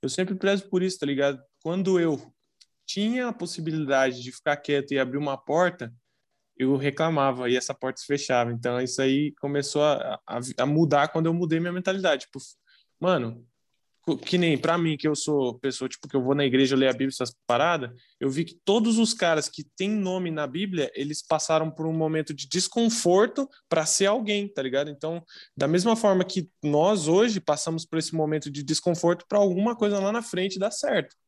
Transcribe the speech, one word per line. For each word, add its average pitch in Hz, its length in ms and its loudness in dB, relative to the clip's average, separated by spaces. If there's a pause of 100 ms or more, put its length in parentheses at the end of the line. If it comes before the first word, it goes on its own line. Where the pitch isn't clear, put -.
eu 135 80 -4
sempre 185 260 -2
prezo 196 340 0
por 180 120 2
isso, 185 180 -2
tá 143 60 -4
ligado? 139 340 0 (220)
Quando 185 380 0
eu 160 200 0 (680)
tinha 233 400 -2
a 226 60 -6
possibilidade 147 880 -2
de 123 80 -12
ficar 147 260 -4
quieto 139 360 -2
e 139 60 2
abrir 131 180 -2
uma 143 200 -4
porta, 160 560 0 (640)
eu 131 180 2
reclamava 139 760 0
e 123 60 2
essa 127 180 -4
porta - 280 -6
se - 60 -16
fechava. 123 440 0
Então, 123 300 -2
isso 127 200 -4
aí 135 380 2
começou 143 440 -2
a, - 420 0
a, 117 140 -6 (180)
a 127 80 2
mudar 147 440 4
quando 165 180 0
eu 165 60 2
mudei 165 260 0
minha 175 120 -2
mentalidade. 180 540 0
Tipo, - 140 -16 (600)
mano, 120 460 -2 (560)
co-, 156 160 -2
que - 220 -2
nem 165 180 4
pra 160 200 0
mim, 160 200 0
que 156 100 -2
eu 151 80 2
sou 135 440 0
pessoa, 131 280 -4
tipo, - 220 -12
que - 60 -6
eu 131 80 2
vou 131 120 2
na 143 80 2
igreja, 131 300 4
eu 131 60 2
leio 131 100 4
a 127 40 2
Bíblia, 135 160 -2
essas 127 240 -6 (120)
paradas, 135 460 0 (280)
eu 139 100 0
vi 135 140 -2
que - 220 -10
todos 220 320 4
os 226 160 2
caras 160 340 2
que - 160 -12 (140)
têm 190 140 -4
nome 185 400 -2
na 151 160 -4
Bíblia, 170 480 -4
eles 147 300 -6
passaram 160 440 0
por 160 160 -6
um 160 80 0
momento 156 400 0
de 139 160 -12
desconforto 226 1000 2 (220)
pra 160 160 2
ser 190 220 2
alguém, 208 440 0
tá 147 120 -6
ligado? 135 260 -2
Então, 165 340 -8 (320)
da 139 120 0
mesma 185 280 4
forma 196 300 4
que 185 240 -4 (140)
nós 151 440 2
hoje 202 320 4
passamos 160 460 -2
por 160 140 -4
esse 160 160 -6
momento 156 360 -2
de 139 120 -8
desconforto 170 680 0
pra 208 80 2
alguma 202 380 2
coisa 208 240 0
lá 196 120 0
na 226 120 -4
frente 190 360 -4
dar 196 120 -2
certo. - 440 -2 (120)